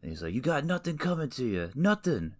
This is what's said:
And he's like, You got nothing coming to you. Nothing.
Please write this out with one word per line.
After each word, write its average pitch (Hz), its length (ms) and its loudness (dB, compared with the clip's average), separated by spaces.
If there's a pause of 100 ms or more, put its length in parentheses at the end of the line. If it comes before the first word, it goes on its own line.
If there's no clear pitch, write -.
And 76 100 -8
he's 80 100 -8
like, 82 120 -4
You 120 80 0
got 151 240 2
nothing 170 320 0
coming 160 340 0
to 127 140 -4
you. 90 300 0
Nothing. 156 640 2